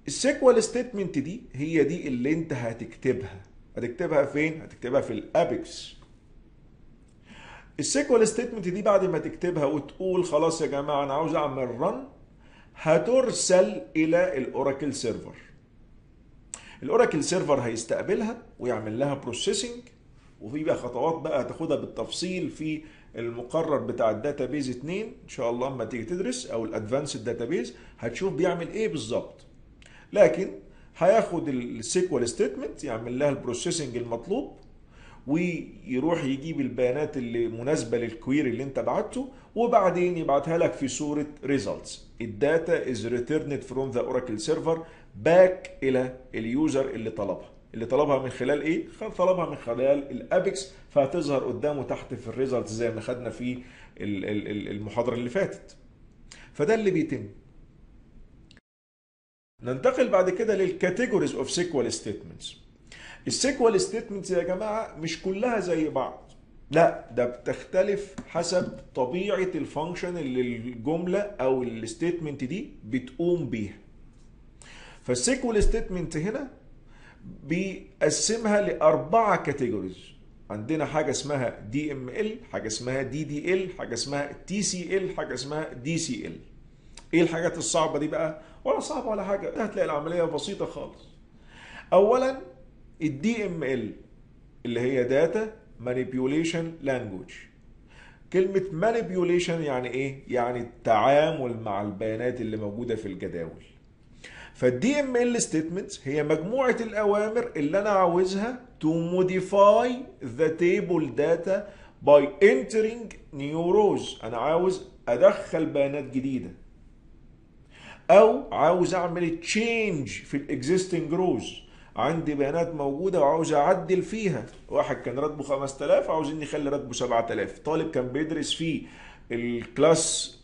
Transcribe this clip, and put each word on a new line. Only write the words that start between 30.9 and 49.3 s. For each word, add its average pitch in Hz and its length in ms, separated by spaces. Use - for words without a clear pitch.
هياخد 175 500
ال-، 123 300
السيكوال 135 500
ستيتمنت، 254 560
يعمل 120 340
لها 147 100
البروسيسنج 127 680
المطلوب، 120 600
ويروح 156 1000
يجيب 139 360
البيانات 127 560
اللي 117 320
مناسبه 120 500
للكويري 127 520
اللي 123 120
انت 135 180
بعته، 202 480
وبعدين 185 640
يبعتها 156 420
لك 160 140
في 139 160
صوره 147 380
results. 104 640
الداتا 139 680
از 110 160
ريتيرند 139 560
فروم 131 280
ذا 117 100
اوراكل 120 400
server 160 460
باك 180 640
الى 127 340
اليوزر 131 560
اللي 110 200
طلبها. 98 400
اللي 113 120
طلبها 135 360
من 127 80
خلال 139 320
ايه؟ 160 260
خ-، - 280
طلبها 180 340